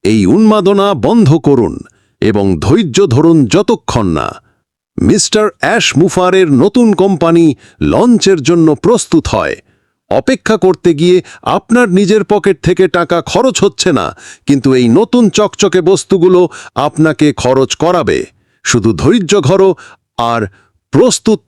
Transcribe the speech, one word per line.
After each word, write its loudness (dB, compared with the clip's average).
এই 0
উন্মাদনা 2
বন্ধ 2
করুন 0
এবং 0
ধৈর্য 0
ধরুন 2
যতক্ষণ -2
না -4
মিস্টার 0
অ্যাশ -2
মুফারের 0
নতুন 2
কোম্পানি 0
লঞ্চের 0
জন্য 2
প্রস্তুত -2
হয়। -4
অপেক্ষা -2
করতে 0
গিয়ে 2
আপনার -2
নিজের 0
পকেট -2
থেকে 0
টাকা -2
খরচ -2
হচ্ছে -2
না, -4
কিন্তু 0
এই 2
নতুন 2
চকচকে -2
বস্তুগুলো 2
আপনাকে 0
খরচ -2
করাবে। -2
শুধু 0
ধৈর্য 0
ধরো 0
আর -2
প্রস্তুত 0